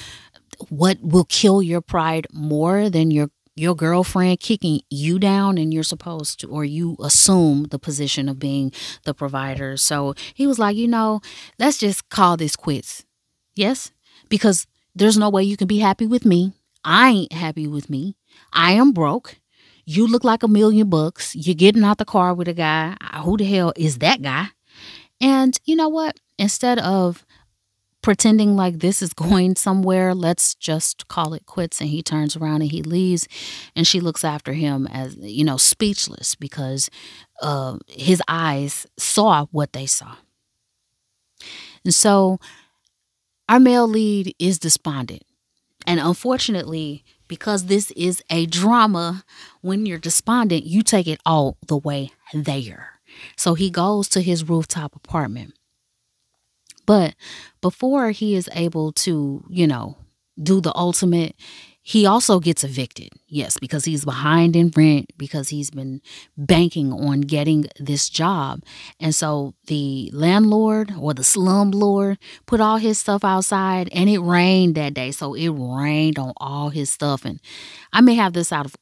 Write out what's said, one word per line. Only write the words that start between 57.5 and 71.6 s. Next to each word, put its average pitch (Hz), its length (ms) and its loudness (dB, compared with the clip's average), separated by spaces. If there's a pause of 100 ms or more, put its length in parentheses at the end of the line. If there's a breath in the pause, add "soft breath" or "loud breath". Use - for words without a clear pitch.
before 254 500 0
he 208 240 -2
is 180 180 -2
able 165 400 -2
to, 147 560 -4
you 180 180 2
know, 120 300 -2 (440)
do 190 200 2
the 165 160 -2
ultimate, 175 600 0 (460 loud breath)
he 214 220 2
also 202 360 4
gets 160 240 0
evicted. 131 460 -10 (160)
Yes, - 320 -6
because 131 260 -6
he's 147 200 -4
behind 156 520 2
in 170 180 4
rent, 156 420 4
because 143 340 -8
he's 143 200 -8
been 135 320 -12 (340 loud breath)
banking 160 560 0
on 139 280 -2
getting 147 460 0 (120)
this 143 300 -4
job. 160 540 -4 (360 loud breath)
And 156 160 -2
so 147 400 -4 (120)
the 139 460 -6
landlord 214 840 2
or 147 160 -4
the 131 80 -6
slum 196 480 2